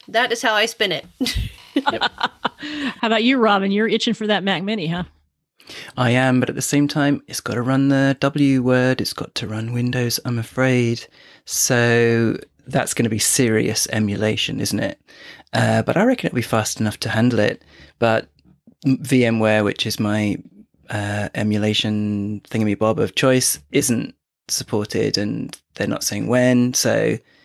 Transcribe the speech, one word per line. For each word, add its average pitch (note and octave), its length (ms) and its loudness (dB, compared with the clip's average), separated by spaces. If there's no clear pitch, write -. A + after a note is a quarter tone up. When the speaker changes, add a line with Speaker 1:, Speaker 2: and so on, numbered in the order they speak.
Speaker 1:
That A3+ 260 0
is A#3+ 100 -4
how A3 120 0
I G#3+ 120 2
spin G#3 260 -4
it. - 140 -6
<laughs> A#3+ 140 -2
Speaker 2:
Yep. B3 180 -4
How A#3 60 -2
about A3 160 2
you, C4 160 2
Robin? G3+ 320 2
You're G#3 160 2
itching A3 280 0
for A3 120 -6
that G3+ 160 0
Mac F#3 220 -2
Mini, G3+ 240 -4
huh? F3 160 -4
Speaker 3:
I A#2+ 140 2
am, B2+ 300 4
but A#2+ 80 0
at - 80 -6
the C3 60 -4
same C#3+ 260 2
time, C#3+ 400 0
it's - 120 -10
gotta A#2+ 220 -4
run C3+ 260 2
the C3+ 300 2
W C#3 460 2
word. B2+ 360 2
It's - 120 -4
got - 240 -10
to A2 100 -6
run A2 260 -6
Windows, B2 520 -2
I'm A#2+ 160 -2
afraid. B2 680 0
So A#2 920 2
that's C3+ 280 -2
gonna A#2 160 0
be A2 100 -2
serious A2+ 720 2
emulation, G#2+ 680 -2
isn't G#2+ 200 -2
it? G2 180 -6
Uh, A2+ 300 2
but - 140 -2
I F#3 80 4
reckon B3 240 0
it'll - 80 -4
be A#2 60 0
fast - 380 -2
enough G#2+ 200 -2
to - 100 -4
handle A2+ 280 2
it. - 240 0
But A2+ 260 2
m-, C3 160 2
V B2+ 240 2
M A2+ 140 2
ware, G#2+ 240 4
which - 240 0
is G#2+ 140 -4
my, G#2 360 0
uh, G#2 460 -4
emulation G#2 1040 -2
thingamabob A2 480 0
of G#2+ 160 -2
choice, B2+ 460 2
isn't - 460 -2
supported, G#2+ 680 -2
and G#2+ 400 -6
they're G#2 120 -4
not G#2 160 -4
saying G#2+ 240 -4
when, B2 480 4
so A2 420 0